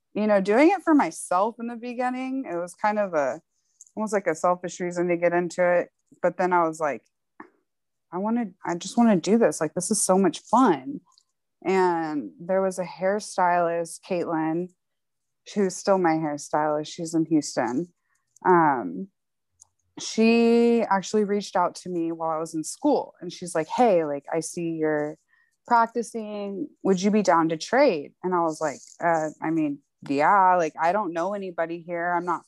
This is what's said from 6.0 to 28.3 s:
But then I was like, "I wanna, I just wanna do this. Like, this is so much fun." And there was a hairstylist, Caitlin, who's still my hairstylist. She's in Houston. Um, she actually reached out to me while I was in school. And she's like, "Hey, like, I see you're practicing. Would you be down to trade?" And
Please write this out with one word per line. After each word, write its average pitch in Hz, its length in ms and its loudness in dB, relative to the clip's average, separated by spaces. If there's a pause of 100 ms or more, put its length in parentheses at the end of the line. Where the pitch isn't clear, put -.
But 175 140 0
then 180 160 0
I 175 140 4
was 160 140 -4
like, 139 220 -4 (1120)
"I 170 60 -8
wanna, 226 280 -2 (180)
I 170 120 -4
just 175 200 -8
wanna 233 200 6
do 180 220 2
this. 170 220 2
Like, 156 140 -4
this 180 160 -4
is 220 120 0
so 190 160 4
much 185 220 2
fun." 156 600 2 (640)
And 165 760 0
there 185 220 0
was 190 160 -2
a 180 60 -2
hairstylist, 175 1200 -2
Caitlin, 165 600 -2 (880)
who's 190 220 0
still 196 220 2
my 175 160 2
hairstylist. 151 760 -2
She's 165 260 -10
in 165 120 2
Houston. 147 600 -2 (580)
Um, 160 640 2 (920)
she 233 840 4
actually 196 420 0
reached 202 320 -4
out 175 200 0
to - 140 -14
me 165 220 -4
while 160 180 -4
I 156 80 -2
was 160 160 -8
in 156 100 -4
school. - 560 -2
And 175 120 -12
she's 175 220 -12
like, 156 140 -2
"Hey, 196 360 2
like, 143 280 -6
I 165 80 -2
see 165 300 -6 (100)
you're 156 360 -2 (500)
practicing. 220 1000 -2 (140)
Would 190 200 2
you 208 80 2
be 208 120 2
down 165 280 4
to 165 60 -2
trade?" 185 560 0 (100)
And 185 120 -2